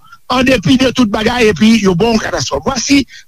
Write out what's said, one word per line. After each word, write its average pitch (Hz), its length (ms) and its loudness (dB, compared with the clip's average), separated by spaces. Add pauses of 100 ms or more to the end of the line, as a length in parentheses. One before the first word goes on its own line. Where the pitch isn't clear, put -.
(340)
an 254 120 0
depi 254 340 2
de 262 160 0
tout 240 140 2
bagay, 220 420 0
epi 220 300 4
yo 190 120 2
bon 220 240 0
katastrofe. 143 480 -6
Vwasi 269 360 0 (260)